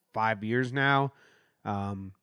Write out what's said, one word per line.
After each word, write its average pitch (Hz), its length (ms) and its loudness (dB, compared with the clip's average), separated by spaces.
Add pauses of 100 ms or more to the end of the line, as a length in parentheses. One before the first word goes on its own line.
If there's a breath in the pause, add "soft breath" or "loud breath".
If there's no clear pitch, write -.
(120)
five 110 320 0
years 120 280 0
now. 139 400 2 (520 soft breath)
Um, 101 480 -6 (100)